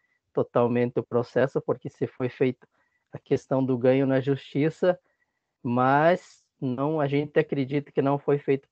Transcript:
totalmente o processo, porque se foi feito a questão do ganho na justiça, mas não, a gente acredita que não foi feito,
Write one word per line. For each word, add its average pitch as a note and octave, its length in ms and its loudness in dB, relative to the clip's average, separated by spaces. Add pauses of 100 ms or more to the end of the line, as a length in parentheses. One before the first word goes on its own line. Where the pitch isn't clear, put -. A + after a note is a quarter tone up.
(340)
totalmente B2 640 0
o A2+ 40 -4
processo, A#2+ 580 -2
porque C#3 280 -6
se - 160 -6
foi B2+ 220 -6
feito - 400 -4 (460)
a C3 40 -16
questão C3+ 460 -2
do B2+ 140 0
ganho C3 280 4
na C3 140 2
justiça, C#3+ 800 -2 (640)
mas C#3 800 0 (160)
não, C#3+ 400 -4
a C#3+ 80 0
gente D3 320 -2
acredita C#3+ 540 -4
que D3 80 -2
não C#3 180 0
foi C#3+ 200 -2
feito, C#3 320 -2